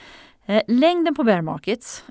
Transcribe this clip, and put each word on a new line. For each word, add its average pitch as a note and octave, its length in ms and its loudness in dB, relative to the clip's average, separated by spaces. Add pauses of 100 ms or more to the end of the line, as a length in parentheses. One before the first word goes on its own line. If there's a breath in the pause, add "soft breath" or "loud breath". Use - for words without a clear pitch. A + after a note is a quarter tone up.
(460 loud breath)
Eh, G#3 220 0
längden D#4+ 480 2
på D#4 80 -2
bear G3 180 2
markets - 680 -8